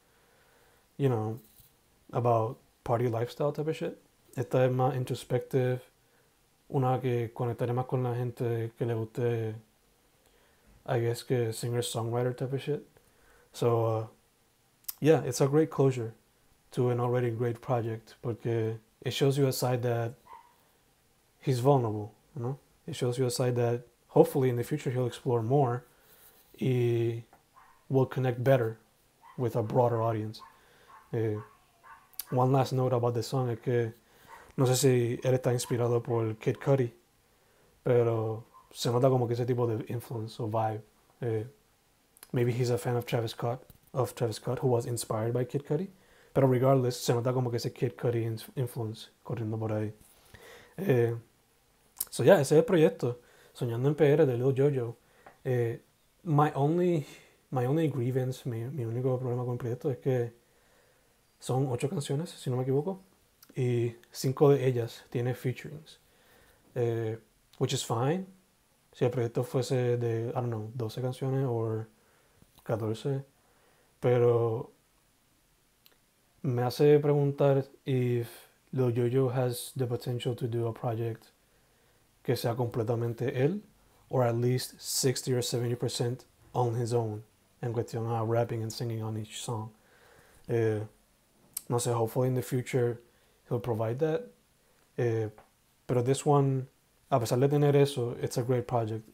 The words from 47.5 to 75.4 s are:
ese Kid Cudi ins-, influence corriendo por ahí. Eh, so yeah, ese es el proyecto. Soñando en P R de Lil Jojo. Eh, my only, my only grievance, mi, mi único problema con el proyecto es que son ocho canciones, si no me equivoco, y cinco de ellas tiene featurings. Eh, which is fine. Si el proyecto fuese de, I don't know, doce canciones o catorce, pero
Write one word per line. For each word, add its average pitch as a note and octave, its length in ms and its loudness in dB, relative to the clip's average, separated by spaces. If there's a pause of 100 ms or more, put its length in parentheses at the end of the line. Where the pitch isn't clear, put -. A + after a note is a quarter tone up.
ese A#2 140 -4
Kid B2 200 -4
Cudi A#2 320 -2
ins-, A2+ 320 -6
influence A#2 540 -6 (120)
corriendo A2+ 340 -6
por A2 140 -4
ahí. G#2+ 220 -2 (840)
Eh, A#2+ 380 2 (960)
so - 140 -2
yeah, E3 160 10
ese C#3+ 160 4
es - 20 10
el E3+ 60 6
proyecto. D3+ 560 2 (320)
Soñando B2 360 -4
en D3+ 60 2
P D#3 160 4
R D3+ 160 6
de B2 100 0
Lil B2+ 160 2
Jojo. C3 440 0 (480)
Eh, A#2+ 360 0 (440)
my D3+ 320 4
only, D#3+ 500 2 (460)
my B2 140 0
only D#3+ 200 2
grievance, B2+ 600 -2
mi, A#2 180 -6
mi C3+ 200 -6
único B2+ 320 -2
problema B2 280 -4
con B2 80 -4
el A#2+ 60 -4
proyecto B2+ 340 -4
es A#2+ 60 -6
que B2 340 -2 (1080)
son C3+ 320 -2
ocho A#2+ 180 -2
canciones, C#3+ 420 -4
si - 200 -10
no B2 60 -2
me B2+ 80 -2
equivoco, D3+ 360 -2 (540)
y A#2+ 400 0 (160)
cinco C#3 400 4
de C3 160 4
ellas A#2+ 420 -4
tiene B2 260 -2
featurings. D3 680 -10 (720)
Eh, A2+ 420 -2 (440)
which C3+ 120 0
is B2 120 -4
fine. C#3+ 420 -2 (640)
Si - 140 -2
el A#2+ 80 2
proyecto A#2+ 320 -2
fuese B2 520 0
de, A#2 340 -2
I - 20 -8
don't B2 160 -4
know, A2 260 -6
doce A#2 260 -6
canciones C3+ 480 -4
o A2+ 380 -2 (800)
catorce, A#2 600 -2 (760)
pero A#2+ 680 4 (1700)